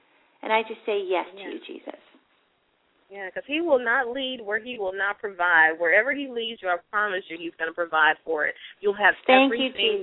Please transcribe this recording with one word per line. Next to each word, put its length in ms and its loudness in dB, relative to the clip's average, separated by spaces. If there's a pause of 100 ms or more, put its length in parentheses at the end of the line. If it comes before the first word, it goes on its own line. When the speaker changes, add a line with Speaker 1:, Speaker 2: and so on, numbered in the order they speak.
(420)
Speaker 1:
And 100 -4
I 100 2
just 220 -12
say 180 -2
yes 320 -2
Speaker 2:
Yeah. 80 -18
Speaker 1:
to 120 -12
you, 120 -12
Jesus. 340 -16 (1080)
Speaker 2:
Yeah, 220 -12
'cause 160 -8
he 140 -2
will 180 4
not 300 0
lead 320 -6
where 180 -4
he 180 -10
will 160 -4
not 280 -4
provide. 580 4
Wherever 340 4
he 140 -6
leads 340 -8
you, 80 -6
I 80 0 (140)
promise 400 -2
you 80 -10
he's 160 -10
gonna 180 -6
provide 520 2
for 220 -2
it. 100 -6 (240)
You'll 140 0
have 220 4 (100)
Speaker 1:
Thank 300 6
you, 100 -2
Speaker 2:
everything 360 0